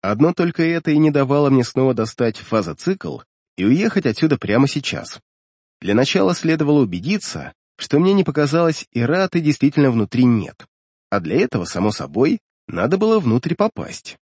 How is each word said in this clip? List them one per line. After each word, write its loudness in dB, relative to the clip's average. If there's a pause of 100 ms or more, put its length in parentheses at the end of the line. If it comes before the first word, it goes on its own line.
Одно 2
только -2
это -2
и 4
не 4
давало 2
мне 4
снова 0
достать -2
фазоцикл -4 (380)
и -2
уехать 2
отсюда 0
прямо 2
сейчас. -6 (600)
Для -2
начала 2
следовало 0
убедиться, -4 (240)
что -2
мне 4
не 4
показалось, 0
и -2
Раты 0
действительно 2
внутри 0
нет. 0 (440)
А 0
для -4
этого, -2
само -2
собой, 0 (260)
надо -2
было 2
внутрь 0
попасть. -6